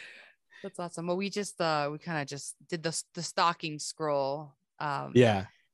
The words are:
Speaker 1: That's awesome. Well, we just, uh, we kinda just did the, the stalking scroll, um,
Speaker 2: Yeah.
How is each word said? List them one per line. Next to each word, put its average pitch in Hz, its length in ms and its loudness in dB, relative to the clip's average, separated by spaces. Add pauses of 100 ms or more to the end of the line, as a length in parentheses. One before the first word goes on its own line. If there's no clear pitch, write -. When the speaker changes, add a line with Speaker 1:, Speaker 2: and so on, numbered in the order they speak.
(640)
Speaker 1:
That's 196 160 -12
awesome. 170 280 -6
Well, 175 100 2
we 196 120 0
just, 202 300 -4
uh, 151 320 2
we 151 60 -6
kinda 156 280 -2
just - 300 -10 (120)
did 165 160 -4
the, 160 200 -2 (120)
the 170 80 -6
stalking 170 560 0
scroll, 143 720 -2 (260)
um, 139 360 -2
Speaker 2:
Yeah. 110 300 6 (280)